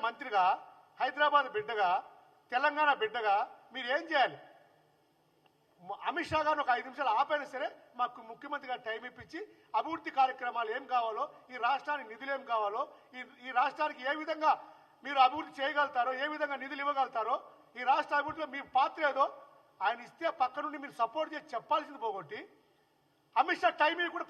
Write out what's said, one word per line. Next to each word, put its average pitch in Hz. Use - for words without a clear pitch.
మంత్రిగా, 226
హైదరాబాద్ 285
బిడ్డగా, 208
తెలంగాణ 294
బిడ్డగా 214
మీరు 247
ఏం 320
చేయాలి? 220
మ-, 202
అమిత్ 294
షా 311
గారిని 302
ఒక 254
ఐదు 247
నిమిషాలు 262
ఆపైనా 285
సరే 262
మాకు 240
ముఖ్యమంత్రి 277
గారు 247
టైం 220
ఇప్పించి 247
అభివృద్ధి 320
కార్యక్రమాలు 247
ఏం 277
కావాలో, 233
ఈ 254
రాష్ట్రానికి 277
నిధులు 262
ఏం 262
కావాలో, 220
ఈ, 254
ఈ -
రాష్ట్రానికి 277
ఏ 294
విధంగా 311
మీరు 277
అభివృద్ధి 294
చేయగలుగుతారో, 277
ఏ -
విధంగా 294
నిధులు 277
ఇవ్వగలుగుతారో, 262
ఈ -
రాష్ట్ర 302
అభివృద్ధిలో 311
మీ 277
పాత్ర 320
ఏదో 262
ఆయన 233
ఇస్తే 330
పక్క 254
నుండి 302
మీరు 285
సపోర్ట్ 311
చేసి -
చెప్పాల్సింది 294
పోగొట్టి 196
అమిత్ 349
షా 349
టైమింగ్ 330
కూడా 339